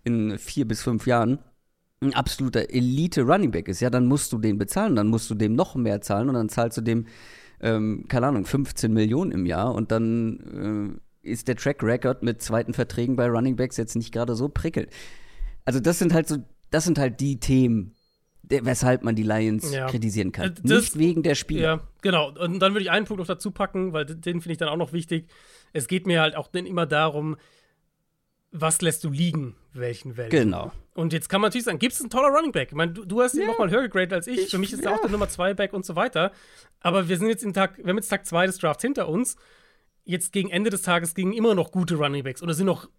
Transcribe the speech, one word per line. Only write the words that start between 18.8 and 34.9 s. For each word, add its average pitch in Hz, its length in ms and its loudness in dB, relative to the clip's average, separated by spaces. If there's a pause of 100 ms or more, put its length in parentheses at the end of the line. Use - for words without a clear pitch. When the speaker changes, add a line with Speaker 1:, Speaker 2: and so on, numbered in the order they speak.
Speaker 1:
man 113 120 2
die 110 60 2
Lions 110 500 0
Speaker 2:
Ja. 135 140 -4
Speaker 1:
kritisieren 113 460 -2
kann. 190 160 -4
Speaker 2:
Äh, 175 60 -4 (100)
das - 0 -
Speaker 1:
Nicht 220 340 4
wegen 165 240 4
der 151 140 2
Spieler. 156 260 -2
Speaker 2:
Ja, 160 260 0 (140)
genau. 160 300 2
Und 170 280 -4
dann 190 140 6
würde 202 80 0
ich 185 80 -2
einen 196 160 2
Punkt 208 140 -6
noch 170 80 -6
dazu 185 240 -4
packen, 185 420 -4
weil 156 120 -2
d-, 160 100 -10
den 170 260 -4
finde 170 120 -6
ich 156 40 -4
dann 160 120 -2
auch 156 80 -2
noch 151 160 -2
wichtig. 165 340 -4 (460)
Es 143 140 -4
geht 185 200 -2
mir 170 140 4
halt 156 140 2
auch 151 120 -8
dann 180 180 -6
immer 175 220 -2
darum, 151 500 0 (1120)
was 160 300 -2
lässt 160 220 0
du 160 60 -2
liegen, 147 460 -2 (180)
welchen 123 440 -8
Value. 117 120 -8
Speaker 1:
Genau. 107 420 2 (220)
Speaker 2:
Und 165 200 -2
jetzt 160 160 -4
kann 196 100 2
man 208 100 4
natürlich 240 160 -4
sagen, 233 140 -2
Gibbs 240 200 0
ist - 60 -6
ein 214 40 -10
toller 269 260 4
Running 311 160 2
Back. 135 180 -2
Ich 143 60 -14
meine, 170 160 0
du, 190 140 -12
du 208 160 0
hast 247 140 2
ihn 320 60 0
Speaker 1:
Ja. 415 60 0
Speaker 2:
noch 466 120 0
mal 196 100 2
höher 233 140 4
gegradet 185 300 0
als 180 140 -4
ich. 247 180 -2
Speaker 1:
Ich, - 40 -4
Speaker 2:
Für 190 80 -2
mich 196 160 -2
ist 269 100 -6
er 403 80 0